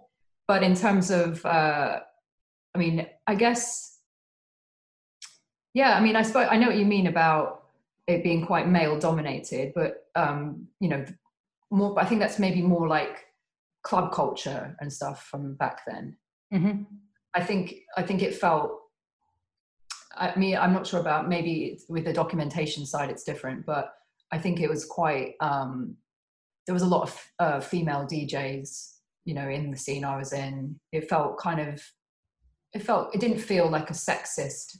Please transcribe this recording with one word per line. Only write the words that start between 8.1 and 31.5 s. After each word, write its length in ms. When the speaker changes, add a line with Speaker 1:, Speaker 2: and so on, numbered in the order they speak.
Speaker 1:
being 240
quite 220
male 300
dominated, 760
but, 400
um, 520
you 80
know, 160
more, 280
I 60
think 160
that's 180
maybe 240
more, 240
like, 380
club 300
culture 680
and 120
stuff 340
from 280
back 320
then. 300
Speaker 2:
Mm-hmm. 300
Speaker 1:
I 80
think, 320
I 60
think 200
it 120
felt, 460
I 220
mean, 180
I'm 160
not 140
sure 140
about, 280
maybe 360
it's, 240
with 160
the 80
documentation 760
side 240
it's 140
different, 420
but 260
I 80
think 220
it 100
was 140
quite, 560
um, 560
there 60
was 100
a 40
lot 160
of, 380
uh, 200
female 460
D 200
Js, 680
you 80
know, 140
in 220
the 60
scene 280
I 120
was 160
in. 460
It 160
felt 300
kind 220